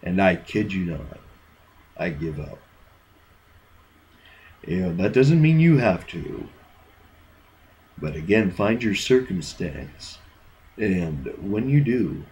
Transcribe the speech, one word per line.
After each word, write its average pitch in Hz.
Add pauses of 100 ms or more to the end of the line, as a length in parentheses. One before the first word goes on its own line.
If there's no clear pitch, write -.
And 90
I 92
kid 104
you 95
not, 80 (760)
I 85
give 76
up. 73 (2000)
You 90
know, 90
that 110
doesn't 143
mean 156
you 160
have 101
to. - (1500)
But 78
again, 95
find 110
your 107
circumstance. 92 (580)
And 87
when 107
you 147
do 117